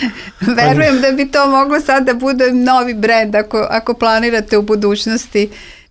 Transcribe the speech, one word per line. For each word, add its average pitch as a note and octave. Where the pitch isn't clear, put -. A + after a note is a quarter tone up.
<laughs> -
Verujem C4
da C4+
bi C4+
to C#4
moglo C#4
sad C4+
da C4
bude B3+
novi B3
brend A3
ako, G#3+
ako A3+
planirate A3+
u G#3
budućnosti. G#3